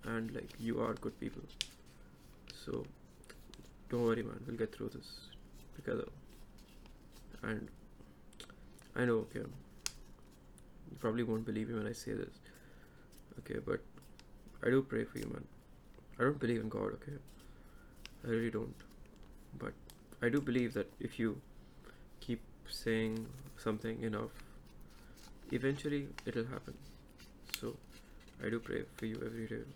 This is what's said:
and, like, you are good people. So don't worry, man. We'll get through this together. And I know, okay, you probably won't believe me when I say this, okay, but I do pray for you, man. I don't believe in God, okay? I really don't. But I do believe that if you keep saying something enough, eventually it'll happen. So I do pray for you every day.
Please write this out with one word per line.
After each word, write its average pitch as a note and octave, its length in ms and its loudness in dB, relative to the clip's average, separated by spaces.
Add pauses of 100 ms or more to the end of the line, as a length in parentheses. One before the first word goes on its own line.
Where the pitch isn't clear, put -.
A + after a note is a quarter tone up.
and, A2+ 280 2
like, B2+ 240 -2
you A#2 240 4
are A#2 120 6
good - 260 -2
people. - 240 -2 (1200)
So - 200 0 (1040)
don't A#2+ 160 6
worry, A2+ 180 8
man. A2 240 -2
We'll A#2 80 0
get A2 180 2
through A2+ 200 -2
this - 340 -10 (480)
together. - 320 0 (1400)
And G#2+ 240 0 (1300)
I B2+ 80 6
know, A#2 260 8
okay, - 100 -2
you - 1600 -8
probably A#2 240 6
won't A2 220 4
believe A2 220 2
me A#2 80 0
when G#2+ 100 2
I A2 60 2
say A2+ 220 -2
this, F#2+ 200 0 (1040)
okay, - 260 0
but - 160 4 (840)
I A#2 60 10
do C3 120 12
pray A#2 220 4
for - 140 -2
you, G#2+ 80 0
man. A#2 180 -2 (760)
I A#2 60 8
don't C#3+ 160 8
believe A#2 220 6
in A2 80 2
God, G#2 240 4
okay? C#3 240 -6 (1080)
I A#2+ 40 0
really A2+ 220 6
don't. A2 220 2 (840)
But G#2+ 140 0 (480)
I A#2+ 80 8
do C#3+ 100 8
believe B2 360 6
that G2+ 140 4 (120)
if - 180 -2
you A2+ 220 6 (800)
keep A#2+ 200 0 (280)
saying A2+ 580 4 (300)
something A2+ 440 2
enough, A2 300 2 (1200)
eventually C#3 560 4 (180)
it'll A#2 200 2
happen. - 300 -4 (840)
So A#2 160 -2 (680)
I G#2 60 4
do A#2 100 4
pray - 240 2 (120)
for - 100 -2
you A2 200 0
every A2+ 220 0
day. A2 160 0 (120)